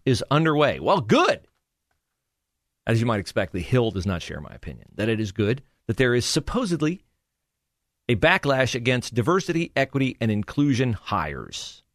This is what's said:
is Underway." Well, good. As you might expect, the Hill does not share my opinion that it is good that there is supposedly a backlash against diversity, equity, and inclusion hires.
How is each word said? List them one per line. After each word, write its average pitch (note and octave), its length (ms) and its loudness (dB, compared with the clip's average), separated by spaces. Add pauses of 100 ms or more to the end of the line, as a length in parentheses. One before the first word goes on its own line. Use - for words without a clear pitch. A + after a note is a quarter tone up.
is C3 260 0
Underway." D3 500 2
Well, D#3 200 2
good. A#3 460 2 (1400)
As A2+ 140 2
you A#2 60 0
might A2 140 0
expect, F#2+ 320 -4
the F#2 80 -4
Hill A#2 320 2
does F#2 140 -4
not F2+ 160 -2
share D2+ 180 -10
my - 140 -14
opinion C2 400 -16
that G#2+ 140 -2
it A2 120 0
is G#2 120 -4
good A2+ 300 0 (240)
that A2 100 -2
there B2 180 4
is A#2+ 120 0
supposedly F3 760 -2 (1040)
a B2 80 2
backlash C#3 580 2
against B2 400 -2
diversity, E3 640 0
equity, C3+ 440 -2
and A2+ 100 0
inclusion B2 640 0
hires. D2 920 -8 (100)